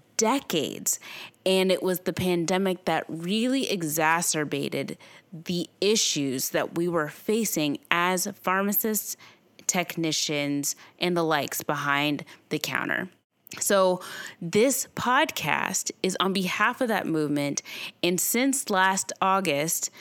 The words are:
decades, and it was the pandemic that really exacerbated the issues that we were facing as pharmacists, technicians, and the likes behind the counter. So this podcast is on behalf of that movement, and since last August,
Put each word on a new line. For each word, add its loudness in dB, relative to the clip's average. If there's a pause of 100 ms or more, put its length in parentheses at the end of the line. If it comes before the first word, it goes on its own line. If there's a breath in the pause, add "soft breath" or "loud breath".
(160)
decades, 0 (460 loud breath)
and 4
it 2
was 0
the -2
pandemic 0
that 2
really -2
exacerbated 0 (360 loud breath)
the -4 (140)
issues 0
that -2
we 0
were 0
facing -2 (100)
as 2 (140)
pharmacists, -2 (480 loud breath)
technicians, -2 (240 loud breath)
and 2
the 2
likes 0
behind 0 (260 loud breath)
the -2
counter. -2 (500)
So 4 (380 loud breath)
this 2
podcast 0 (120)
is 0
on 2
behalf 0
of 2
that 0
movement, 0 (400 loud breath)
and 2
since 0
last 2
August, 0 (120)